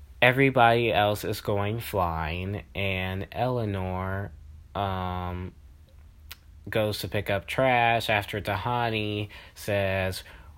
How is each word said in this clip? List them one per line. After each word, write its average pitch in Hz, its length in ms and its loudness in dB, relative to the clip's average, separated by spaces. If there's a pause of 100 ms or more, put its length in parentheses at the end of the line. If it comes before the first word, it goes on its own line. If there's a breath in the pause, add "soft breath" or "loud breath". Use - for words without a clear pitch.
(220)
everybody 123 720 4
else 104 320 2
is 104 180 -4
going 104 380 -2
flying, 90 840 -2 (120)
and 95 560 -4
Eleanor, 98 1000 -2 (440)
um, 90 800 -2 (1160)
goes 107 300 0
to 104 80 -6
pick 101 220 -2
up 98 180 -2
trash 120 640 4
after 104 320 0
Tahani 107 880 -2 (260 loud breath)
says, 95 680 0 (340 loud breath)